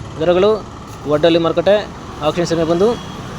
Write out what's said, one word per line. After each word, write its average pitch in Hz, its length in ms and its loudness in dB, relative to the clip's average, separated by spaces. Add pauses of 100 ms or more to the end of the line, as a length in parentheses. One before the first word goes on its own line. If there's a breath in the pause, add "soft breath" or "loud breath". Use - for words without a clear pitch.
(220)
ದರಗಳು 180 300 4 (600)
ವಡ್ಡಳ್ಳಿ 165 340 4
ಮಾರುಕಟ್ಟೆ 170 320 4 (500)
ಆಕ್ಷನ್ 165 240 0
ಸಮಯ 165 220 0
ಬಂದು 190 160 4 (480)